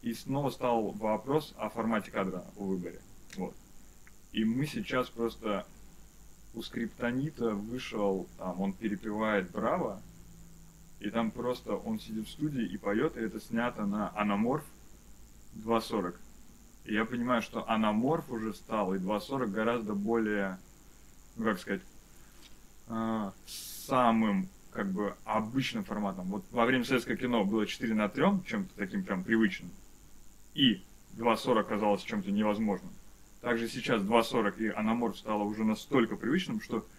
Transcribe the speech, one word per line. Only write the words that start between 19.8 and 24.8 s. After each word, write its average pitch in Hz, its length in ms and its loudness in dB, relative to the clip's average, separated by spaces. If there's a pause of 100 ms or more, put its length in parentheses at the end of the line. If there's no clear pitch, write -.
более, 104 680 0 (760)
ну, 113 80 -2
как 107 140 2
сказать, 98 220 -2 (1040)
а, 113 460 -2 (140)
самым, 110 1000 4 (240)
как 101 200 -2